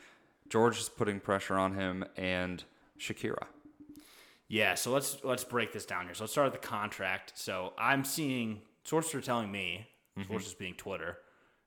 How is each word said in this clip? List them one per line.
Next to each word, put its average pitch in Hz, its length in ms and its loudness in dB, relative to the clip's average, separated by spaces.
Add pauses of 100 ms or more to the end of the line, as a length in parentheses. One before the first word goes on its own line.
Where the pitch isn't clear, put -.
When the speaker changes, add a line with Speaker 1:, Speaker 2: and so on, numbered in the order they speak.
(500)
Speaker 1:
George 113 300 6
is - 100 -4
putting 104 300 0
pressure 98 360 2
on 95 180 4
him, 95 320 0 (100)
and 90 480 0 (360)
Shakira. - 480 -4 (1000)
Speaker 2:
Yeah, 104 280 4
so - 160 0
let's, 139 320 0
let's 123 200 0
break 117 300 0
this 104 120 -6
down 90 200 -4
here. 87 80 -10
So 101 120 -6
let's - 80 -6
start 139 180 6
with 127 100 -8
the - 60 -10
contract. 104 680 -2
So 92 420 -4
I'm 135 260 4
seeing, 127 580 -2 (220)
sources 160 320 0
are 131 60 -2
telling 117 300 0
me, 98 360 -4 (280)
Speaker 1:
Mm-hmm. 98 160 -6
Speaker 2:
sources 101 220 -4
being 92 220 -8
Twitter, 87 420 -6 (500)